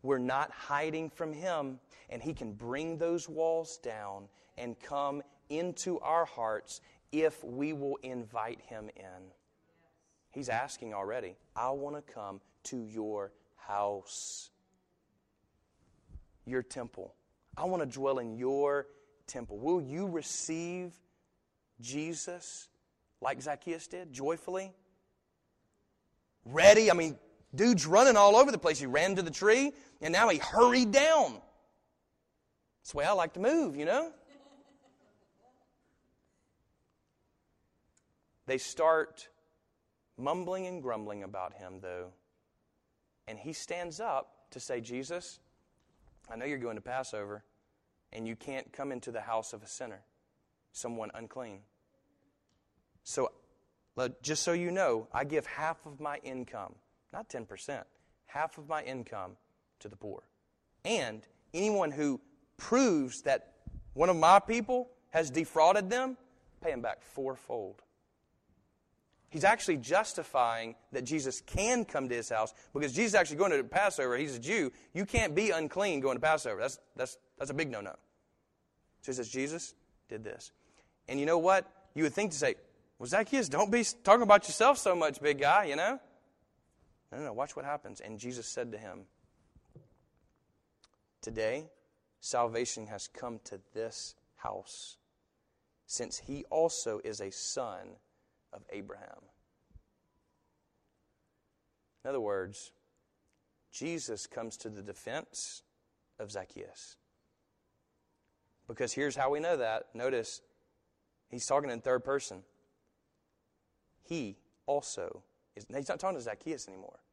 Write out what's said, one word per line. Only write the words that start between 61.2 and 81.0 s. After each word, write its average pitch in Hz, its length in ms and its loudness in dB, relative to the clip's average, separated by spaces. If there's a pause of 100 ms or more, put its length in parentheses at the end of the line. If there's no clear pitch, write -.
anyone 190 380 2
who 143 280 0 (360)
proves 185 640 4
that - 320 0 (400)
one 165 140 4
of 180 80 6
my 170 240 10
people 247 500 0 (200)
has 160 200 2
defrauded 165 580 6
them, 254 280 0 (440)
pay 160 120 -2
him 120 100 -6
back 110 200 -4
fourfold." 123 800 -8 (1500)
He's 160 140 -4
actually 196 340 4
justifying 120 960 0 (180)
that 127 120 -4
Jesus 131 360 -4
can 226 460 0
come 135 240 -4
to 120 40 -2
his 117 140 -6
house 110 240 -2 (220)
because 143 180 -2
Jesus 202 200 0
is - 20 -2
actually 160 220 4
going 185 160 2
to 139 120 2
Passover. 147 540 0
He's 139 180 -4
a - 20 -8
Jew. 147 320 -2 (220)
You 190 140 -4
can't 208 280 0
be 208 140 2
unclean 165 520 0
going 131 160 0
to 120 40 -6
Passover. 147 400 0
That's, 131 180 -4 (180)
that's, 127 200 -6 (220)
that's 139 120 -6
a 135 40 -6
big 147 160 -2
no-no. 104 260 -8 (1040)
So - 100 -10
he 127 60 -4
says, 120 140 -6
"Jesus 139 420 -6 (380)
did 110 120 -10
this." - 300 -14 (560)